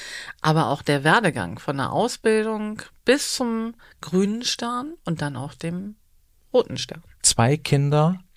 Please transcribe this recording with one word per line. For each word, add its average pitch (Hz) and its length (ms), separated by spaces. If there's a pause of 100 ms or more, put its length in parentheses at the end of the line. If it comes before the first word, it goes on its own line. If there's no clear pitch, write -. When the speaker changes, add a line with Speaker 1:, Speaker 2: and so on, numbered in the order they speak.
(420)
Speaker 1:
Aber 156 280
auch 139 120
der 143 220
Werdegang 147 560
von 143 160
der 139 160
Ausbildung 214 880 (220)
bis 269 320
zum 226 380 (260)
grünen 202 440
Stern 247 500 (100)
und 160 180
dann 147 140
auch 135 200
dem 180 400 (580)
roten - 240
Stern. - 260 (180)
Speaker 2:
Zwei 127 360
Kinder, 151 600 (180)